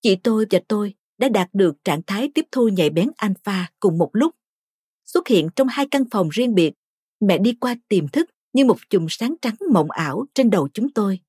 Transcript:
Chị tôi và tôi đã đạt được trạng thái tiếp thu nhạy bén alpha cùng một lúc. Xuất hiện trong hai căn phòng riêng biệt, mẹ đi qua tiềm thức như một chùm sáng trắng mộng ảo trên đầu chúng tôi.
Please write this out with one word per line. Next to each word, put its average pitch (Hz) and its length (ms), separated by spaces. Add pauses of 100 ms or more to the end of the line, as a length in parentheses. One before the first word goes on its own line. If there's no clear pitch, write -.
Chị 233 140
tôi 220 340
và 185 180
tôi 208 260 (240)
đã 262 120
đạt 190 240
được 185 300
trạng 160 240
thái 233 280
tiếp 311 160
thu 240 160
nhạy 180 220
bén 165 260
alpha 190 640
cùng 170 180
một 165 160
lúc. 285 220 (720)
Xuất - 220
hiện 165 280
trong 269 120
hai 277 240
căn 277 200
phòng 185 180
riêng 226 260
biệt, 165 180 (460)
mẹ 190 180
đi 233 160
qua 240 220 (120)
tiềm 175 200
thức 330 220 (240)
như 269 120
một 226 120 (120)
chùm 170 200
sáng 247 320
trắng 226 140 (160)
mộng 160 200
ảo 160 340 (100)
trên 247 140
đầu 170 240
chúng 247 160
tôi. 196 380